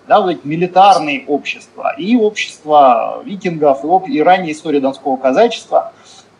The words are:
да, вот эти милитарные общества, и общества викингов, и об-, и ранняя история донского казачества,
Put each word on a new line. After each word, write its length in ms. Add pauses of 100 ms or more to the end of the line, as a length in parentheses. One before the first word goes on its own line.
да, 140
вот 100
эти 140
милитарные 840
общества, 680
и 180
общества 1080
викингов, 600
и 40
об-, 200
и 140
ранняя 300
история 280
донского 360
казачества, 760 (480)